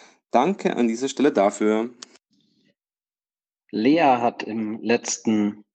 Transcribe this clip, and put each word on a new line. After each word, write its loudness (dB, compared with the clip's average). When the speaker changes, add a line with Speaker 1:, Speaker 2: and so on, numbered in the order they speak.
Speaker 1:
Danke 0
an 0
dieser -4
Stelle 0
dafür. 0
Speaker 2:
Lea 4
hat -2
im -6
letzten 0